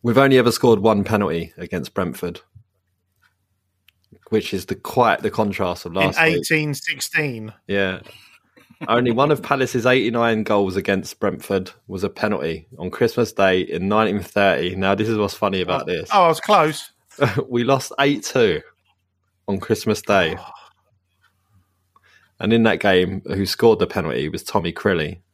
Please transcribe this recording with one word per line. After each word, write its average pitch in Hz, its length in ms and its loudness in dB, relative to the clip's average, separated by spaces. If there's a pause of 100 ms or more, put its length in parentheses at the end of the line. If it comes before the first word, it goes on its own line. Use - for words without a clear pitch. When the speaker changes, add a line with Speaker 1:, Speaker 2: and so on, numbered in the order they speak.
Speaker 1:
We've 120 160 2
only 135 200 6
ever 120 120 6
scored 113 300 4
one 101 240 4
penalty 85 520 -2
against 85 380 -8
Brentford, 87 460 -6 (1900)
which 110 220 -2
is 92 140 -6
the, 98 80 -6
quite - 480 0
the 104 80 -2
contrast 95 560 -4
of 85 80 -12
last 95 240 0
Speaker 2:
In 165 60 4
Speaker 1:
week. 160 140 2
Speaker 2:
eighteen 151 360 -2
sixteen. 135 760 -8 (160)
Speaker 1:
Yeah. 95 320 -2 (880)
Only 120 240 2
one 135 180 2
of 143 140 0
Palace's 131 420 -2
eighty-nine 117 560 2
goals 101 340 0
against 95 440 -2
Brentford 95 500 -4 (160)
was 95 160 -8
a 101 80 -2
penalty 82 560 -4 (120)
on 90 120 -8
Christmas 117 420 0
Day 95 280 2
in 90 280 -4
nineteen 104 320 0
thirty. 90 540 0
Now, 95 220 0
this 110 120 -2
is 113 100 0
what's 101 160 -2
funny 95 260 -2
about 87 220 -2
Speaker 2:
Oh, - 40 -8
Speaker 1:
this. 90 260 -6
Speaker 2:
oh, 196 120 4
I 165 40 4
was 160 120 0
close. 160 500 2 (280)
Speaker 1:
<laughs> 123 300 0
We 120 140 0
lost 131 380 0
eight 143 240 2
two 104 360 2 (840)
on 98 140 -4
Christmas 107 420 -2
Day. 90 340 2
Speaker 2:
Oh. - 140 -16 (1900)
Speaker 1:
And 113 120 0
in 113 120 4
that 107 160 4
game, 92 440 2
who 95 220 -4
scored 113 320 4
the 95 80 0
penalty 78 420 -4
was - 140 -8
Tommy 87 300 -2
Crilly 87 480 -2 (140)